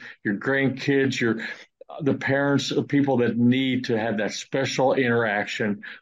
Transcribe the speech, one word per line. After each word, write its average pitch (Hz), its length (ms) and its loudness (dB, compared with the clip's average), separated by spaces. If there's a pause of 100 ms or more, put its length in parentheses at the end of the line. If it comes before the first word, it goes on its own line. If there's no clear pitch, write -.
(240)
your 104 120 0
grandkids, 135 840 0
your, 113 260 0 (540)
the 135 140 0
parents 139 560 0
of 139 180 -2
people 139 300 2
that 113 180 2
need 127 480 2
to 117 140 0
have 110 180 -2
that 104 160 -2
special 135 600 0
interaction 117 880 0 (200)